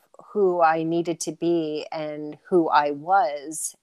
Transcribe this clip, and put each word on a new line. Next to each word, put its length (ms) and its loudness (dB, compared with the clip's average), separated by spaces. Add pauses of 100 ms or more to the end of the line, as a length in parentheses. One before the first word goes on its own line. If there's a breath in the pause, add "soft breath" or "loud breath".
(340)
who 300 2
I 200 4
needed 380 -2
to 100 -8
be 600 -2
and 460 -8 (120)
who 180 4
I 240 2
was. 920 -2